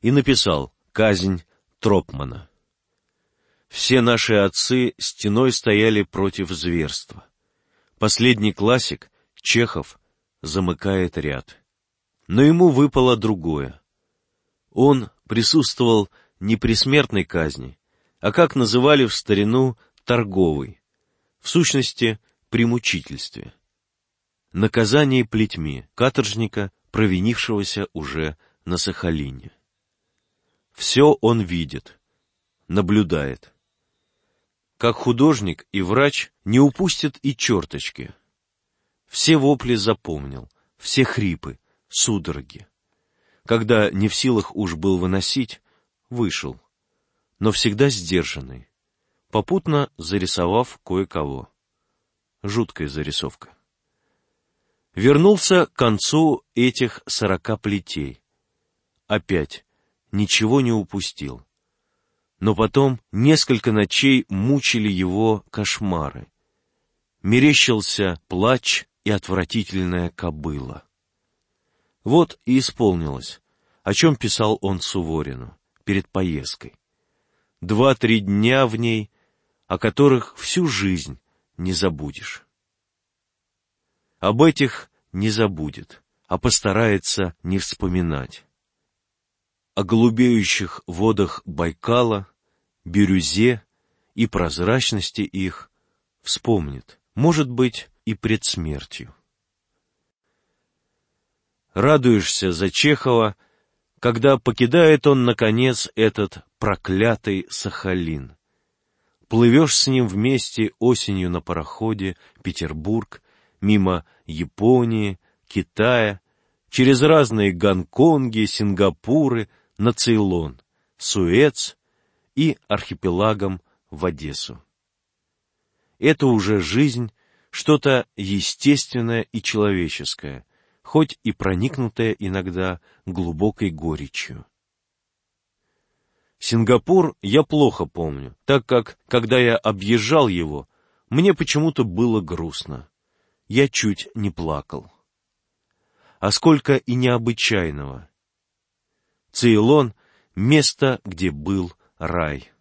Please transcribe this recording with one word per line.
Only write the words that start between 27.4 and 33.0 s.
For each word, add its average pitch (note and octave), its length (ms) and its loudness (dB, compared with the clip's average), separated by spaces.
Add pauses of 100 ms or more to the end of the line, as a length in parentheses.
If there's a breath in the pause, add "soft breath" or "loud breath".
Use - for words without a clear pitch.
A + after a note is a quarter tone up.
уже D#2 440 -6 (280)
на F2 140 -4
Сахалине. D2+ 760 -6 (1200)
Всё - 480 4
он A#2 200 2
видит, E2 580 -6 (680)
наблюдает. E2+ 840 -2 (1200)